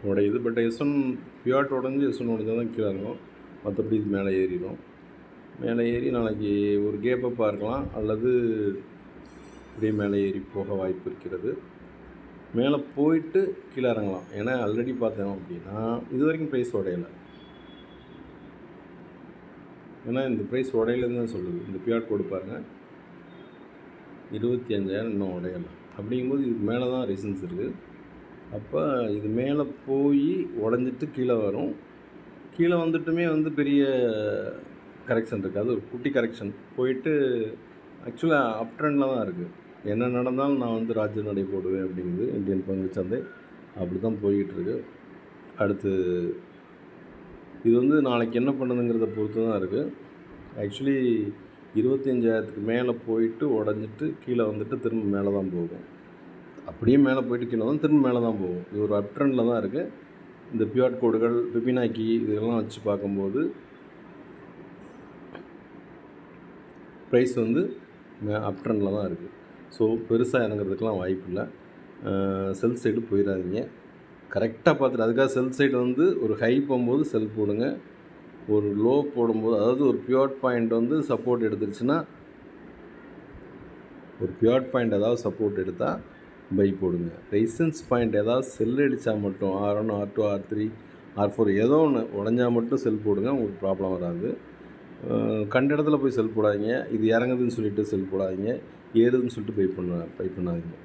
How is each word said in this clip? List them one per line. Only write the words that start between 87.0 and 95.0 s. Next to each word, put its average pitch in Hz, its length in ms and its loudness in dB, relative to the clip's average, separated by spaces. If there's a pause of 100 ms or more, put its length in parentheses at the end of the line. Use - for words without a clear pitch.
ரெசிஸ்டன்ஸ் 113 580 0
பாயிண்ட் 117 300 2
ஏதாவது 117 320 2
செல் 117 300 -2
அடிச்சா 123 420 2
மட்டும் 98 400 -2
ஆர் 104 200 2
ஒன், 110 120 0
ஆர் 101 220 -2
டூ, 110 120 2
ஆர் 101 220 0
த்ரீ, 107 180 -2 (500)
ஆர் 101 180 2
ஃபோர் 104 220 4
ஏதோ 120 240 6
ஒண்ணு 139 220 6 (120)
உடைஞ்சா 113 380 2
மட்டும் 117 320 2
செல் 107 200 0
போடுங்க, 104 280 2
உங்களுக்கு 104 320 -2
ப்ராப்ளம் 95 320 0
வராது. 87 340 -2 (760)